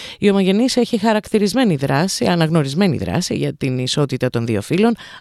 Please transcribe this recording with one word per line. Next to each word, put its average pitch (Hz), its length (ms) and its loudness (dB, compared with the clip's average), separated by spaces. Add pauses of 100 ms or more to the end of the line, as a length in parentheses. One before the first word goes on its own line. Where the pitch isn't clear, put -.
(180)
Η 202 120 2
ομογενής 196 460 2
έχει 240 220 0
χαρακτηρισμένη 214 760 2
δράση, 139 480 0
αναγνωρισμένη 160 720 2
δράση 95 380 -4
για 143 200 -2
την 127 240 -2
ισότητα 131 520 -2
των 117 160 -4
δύο 107 160 -2
φύλων, 214 320 0 (260)